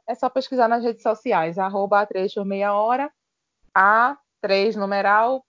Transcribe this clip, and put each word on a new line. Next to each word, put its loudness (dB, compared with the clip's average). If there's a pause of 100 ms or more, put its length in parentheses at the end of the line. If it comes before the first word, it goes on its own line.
é -6
só -4
pesquisar 0
nas 0
redes -4
sociais, -2
arroba 0
A 0
três -4
por -6
meia -2
hora, 0 (640)
A 4 (240)
três 0
numeral, 0